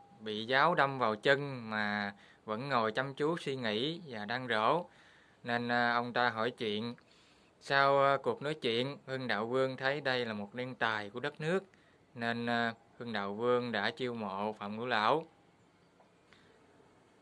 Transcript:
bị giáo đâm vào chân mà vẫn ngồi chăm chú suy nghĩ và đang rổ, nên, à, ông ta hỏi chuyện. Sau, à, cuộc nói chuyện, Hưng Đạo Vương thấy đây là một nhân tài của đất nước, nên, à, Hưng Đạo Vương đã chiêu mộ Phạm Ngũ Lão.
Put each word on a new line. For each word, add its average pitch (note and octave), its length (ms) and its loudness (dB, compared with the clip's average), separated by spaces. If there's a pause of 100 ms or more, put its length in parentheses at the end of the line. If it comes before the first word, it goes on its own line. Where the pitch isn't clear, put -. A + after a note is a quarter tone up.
(200)
bị G#2+ 240 -6
giáo C#3 300 6
đâm C#3 240 4
vào A2 180 2
chân C3+ 540 2
mà G#2 440 0 (300)
vẫn A2 240 -4
ngồi A#2 240 2
chăm C3+ 220 -2
chú D3+ 220 0
suy C#3 200 -4
nghĩ B2+ 520 -2
và A2 160 -10
đang A#2+ 240 -4
rổ, A#2 360 2 (600)
nên, A#2+ 240 -2
à, A#2+ 260 2
ông A#2+ 180 -2
ta B2 180 2
hỏi A2 200 -2
chuyện. A2+ 440 -4 (680)
Sau, C#3 440 4
à, C#3 180 4
cuộc A#2 200 -2
nói D3 120 -4
chuyện, B2+ 520 -2
Hưng C3 220 -4
Đạo A2 180 0
Vương C3 300 0
thấy C3+ 240 -2
đây B2+ 240 0
là A2+ 80 -4
một G#2 220 -8
nhân B2+ 200 -6
tài G#2+ 360 -2
của A#2 100 -10
đất D3 200 -6
nước, F3+ 240 -2 (500)
nên, A#2 320 -4
à, A#2 280 0 (240)
Hưng A#2+ 140 -8
Đạo G2+ 220 -4
Vương A#2+ 380 2
đã G#2+ 180 0
chiêu B2 240 -4
mộ G#2 380 -2
Phạm G#2 240 -8
Ngũ A#2 100 -6
Lão. B2 400 2 (1900)